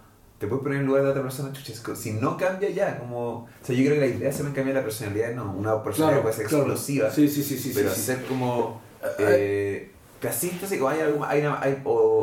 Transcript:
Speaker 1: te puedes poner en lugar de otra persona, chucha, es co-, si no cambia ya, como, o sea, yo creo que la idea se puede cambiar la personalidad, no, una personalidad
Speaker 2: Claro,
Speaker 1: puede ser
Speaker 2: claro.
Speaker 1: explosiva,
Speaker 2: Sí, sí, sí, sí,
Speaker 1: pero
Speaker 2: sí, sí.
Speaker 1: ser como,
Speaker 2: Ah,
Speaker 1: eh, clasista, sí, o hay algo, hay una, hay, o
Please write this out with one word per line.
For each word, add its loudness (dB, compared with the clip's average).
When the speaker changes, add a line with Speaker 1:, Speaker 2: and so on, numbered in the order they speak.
Speaker 1:
te -6
puedes -2
poner -2
en 0
lugar 4
de 2
otra 0
persona, -6
chucha, -14
es -14
co-, -8
si -8
no -2
cambia -2
ya, -2
como, -6
o -20
sea, -2
yo 4
creo 4
que 2
la -2
idea -2
se -4
puede -4
cambiar -2
la -2
personalidad, -4
no, -6
una 0
personalidad 2
Speaker 2:
Claro, -2
Speaker 1:
puede 0
ser -4
Speaker 2:
claro. 4
Speaker 1:
explosiva, 0
Speaker 2:
Sí, 6
sí, 0
sí, -4
sí, -4
Speaker 1:
pero 2
Speaker 2:
sí, -2
sí. -2
Speaker 1:
ser -2
como, -2
Speaker 2:
Ah, -4
Speaker 1:
eh, 2
clasista, -4
sí, -2
o 2
hay 0
algo, 2
hay 2
una, 0
hay, 0
o 2